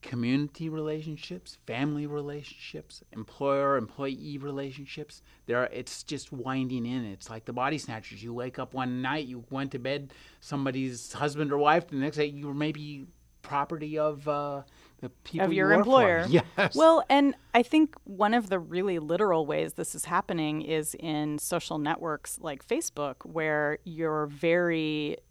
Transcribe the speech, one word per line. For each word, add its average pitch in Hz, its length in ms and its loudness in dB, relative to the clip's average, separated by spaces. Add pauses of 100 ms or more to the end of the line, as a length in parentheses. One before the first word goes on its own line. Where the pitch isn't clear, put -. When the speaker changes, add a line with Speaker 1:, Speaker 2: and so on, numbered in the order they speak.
Speaker 1:
community 135 640 -2
relationships, 156 960 -8
family 147 400 -2
relationships, 147 960 -10 (100)
employer-employee 139 1300 -2
relationships. 139 840 -10 (240)
There 120 120 0
are, 123 140 0
it's - 300 -12
just - 300 -10
winding 127 540 -2
in. 123 180 -4
It's 98 260 -12
like 110 160 -12
the 127 60 -8
body 135 260 0
snatchers. 110 440 -10
You 117 120 -10
wake 123 240 -6
up 131 160 -8
one 127 280 -2
night, 139 240 -2
you 123 240 -12
went 135 220 -4
to 139 60 -6
bed, 135 340 -6 (280)
somebody's 131 720 -4
husband 147 400 -2
or 143 60 2
wife, 156 300 6
the 147 80 -4
next 143 200 0
day 147 100 2
you 143 200 -8
were 139 80 -6
maybe 147 520 -4 (360)
property 151 560 -2
of, 151 300 0
uh, 143 340 -2 (380)
the 127 100 -8
people - 360 -2
Speaker 2:
Of 160 60 2
Speaker 1:
you 190 60 2
Speaker 2:
your 190 100 6
Speaker 1:
work 208 160 8
for. 214 360 8
Speaker 2:
employer. - 80 0
Speaker 1:
<laughs> 160 160 6 (120)
Yes. 190 180 2
Speaker 2:
Well, 320 340 8
and 277 260 6 (200)
I 240 80 8
think 311 320 4 (100)
one 208 300 2
of 226 140 2
the 190 100 2
really 175 400 0
literal 165 480 2
ways 156 280 0
this - 200 -6
is 156 120 -6
happening 160 560 -2
is 156 360 -2
in 151 400 -2
social 165 400 -4
networks 151 640 -4
like 147 260 -10
Facebook, 147 580 -4
where 151 600 0
your 156 420 -2
very 156 920 0 (120)